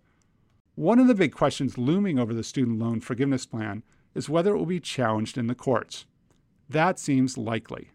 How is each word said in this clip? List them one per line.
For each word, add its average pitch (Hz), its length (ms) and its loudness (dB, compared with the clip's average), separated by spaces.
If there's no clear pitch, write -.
One 196 240 4
of 254 80 8
the 247 80 6
big 175 180 2
questions 139 440 0
looming 156 420 2
over 117 140 0
the 117 100 -4
student 117 360 -2
loan 113 200 -2
forgiveness 131 460 -2
plan 107 380 -8
is - 140 -6
whether 170 260 2
it - 40 0
will 165 80 -2
be 175 160 -4
challenged 110 560 -2
in 117 100 -2
the 120 80 -2
courts. - 500 -2
That 165 300 2
seems 131 380 0
likely. 113 580 -6